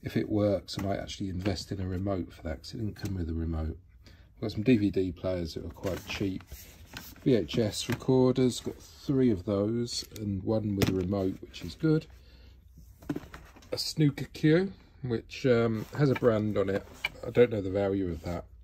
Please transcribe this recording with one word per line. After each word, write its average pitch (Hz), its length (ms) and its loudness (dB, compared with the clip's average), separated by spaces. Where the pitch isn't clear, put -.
If - 160 -4
it - 100 0
works, 101 520 0
I - 20 -2
might 98 180 -2
actually - 300 -8
invest 90 420 -4
in 98 80 -6
a 95 80 -4
remote 95 460 -2
for - 100 -20
that, 76 200 -8
'cause - 100 -14
it 131 40 -10
didn't 107 180 -6
come 98 180 -8
with 87 160 -4
a 85 40 -4
remote. 80 440 -4
Got 107 120 -6
some 107 100 -4
D 127 140 8
V 101 120 4
D 92 220 0
players 87 420 -4
that - 120 -10
are 87 40 -10
quite - 380 -6
cheap. 98 360 -4
V 135 120 4
H 101 240 0
S - 280 -2
recorders, 127 720 2
got - 220 -10
three 131 480 0
of 92 160 0
those, 110 580 -2
and 98 240 -4
one 107 320 0
with 98 140 4
a 95 40 0
remote, 95 460 0
which - 240 -16
is 85 120 -10
good. 160 320 2
A - 40 -6
snooker 143 480 0
cue, 175 460 2
which, - 460 -6
um, 117 380 4
has 143 140 4
a - 20 4
brand 107 440 4
on 98 120 2
it. 98 160 -2
I - 60 -6
don't 120 180 8
know 107 100 -2
the 92 120 -4
value 98 380 2
of 80 120 -6
that. 87 240 -6